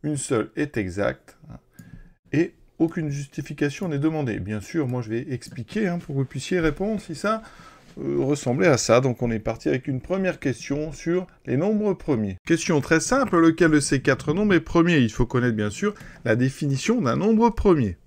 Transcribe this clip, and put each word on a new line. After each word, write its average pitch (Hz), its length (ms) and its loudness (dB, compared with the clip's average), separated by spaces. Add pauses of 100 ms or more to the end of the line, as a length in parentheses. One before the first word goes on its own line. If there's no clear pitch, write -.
une 151 140 -2
seule 123 380 -2
est 147 220 -4
exacte, 98 600 -4 (100)
hein, - 80 -16 (720)
et 160 220 0 (240)
aucune 160 320 0
justification 143 800 -4
n'est 143 80 -2
demandée. 143 420 -2
Bien 104 220 -6
sûr, 143 260 -4
moi 123 140 -4
je 107 80 -10
vais 113 220 -4
expliquer, 139 560 -6
hein, 175 100 -2
pour 165 160 -10
que 139 60 -2
vous 135 60 0
puissiez 156 340 -4
répondre 190 420 -2
si 160 140 -12
ça 220 260 -2 (580)
euh, 143 200 -4
ressemblait 139 480 0
à 139 100 4
ça. 117 240 4
Donc 127 200 -2
on 120 100 -2
est 110 80 -2
parti 113 300 -4
avec 131 180 -2
une 131 140 -4
première 185 380 -2
question 147 520 -4
sur 175 360 -4 (180)
les 123 120 0
nombres 208 360 0
premiers. 107 520 -2
Question 160 360 2
très 165 180 2
simple, 247 380 0
lequel 165 340 6
de 151 80 4
ces 139 220 -2
quatre 139 320 0
nombres 202 200 2
est 165 60 6
premier ? 170 380 2
Il 120 140 4
faut - 140 0
connaître 123 300 0
bien 107 140 -2
sûr 208 240 -4 (300)
la 113 120 4
définition 139 640 0
d'un 120 140 2
nombre 220 340 4
premier. 143 580 2